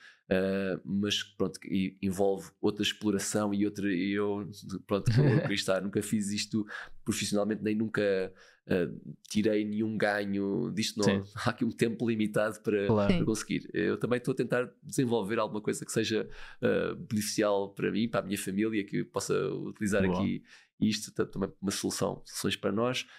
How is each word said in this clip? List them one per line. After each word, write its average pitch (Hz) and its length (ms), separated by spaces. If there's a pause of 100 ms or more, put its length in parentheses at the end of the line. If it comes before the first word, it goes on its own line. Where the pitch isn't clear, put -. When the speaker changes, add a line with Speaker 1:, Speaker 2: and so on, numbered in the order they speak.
(300)
Speaker 1:
eh, 95 540
mas 101 380
pronto, - 360
que - 100
e-, 92 380
envolve 98 440 (100)
outra 104 220
exploração 101 720
e 101 140
outra, 101 260
e 95 200
eu, 101 360 (380)
pronto, 98 260
como 135 200
Speaker 2:
<laughs> - 40
Speaker 1:
eu - 60
queria 101 140
estar, 95 260
nunca 104 200
fiz 104 280
isto 104 340 (400)
profissionalmente, 101 600
nem 107 100
nunca, 104 580 (340)
eh, 87 220 (400)
tirei 107 360
nenhum 107 340
ganho 98 720
disto, 101 300
não. 104 60
Speaker 2:
Sim. 101 180 (100)
Speaker 1:
<laughs> - 0
Há - 160
aqui 117 140
um 113 80
tempo 117 360
limitado 107 540
para, 196 240
Speaker 2:
Claro. 208 280
Speaker 1:
para 175 40
Speaker 3:
Sim. 165 60
Speaker 1:
conseguir. - 480
Eu 98 260
também 120 200
estou 131 140
a - 40
tentar 123 340 (120)
desenvolver 113 560
alguma 107 240
coisa - 220
que - 60
seja, 110 380 (320)
eh, 87 340
beneficial 104 800
para 95 160
mim, 104 180
para 101 120
a - 20
minha 95 160
família, 104 460
que 104 140
eu 98 80
possa - 280 (200)
utilizar 98 500
Speaker 2:
Boa. 92 100
Speaker 1:
aqui 95 300 (360)
isto, 104 340
tanto - 180
também 95 280
uma 98 100
solução, 95 560
soluções - 300
para 104 160
nós, 120 340 (120)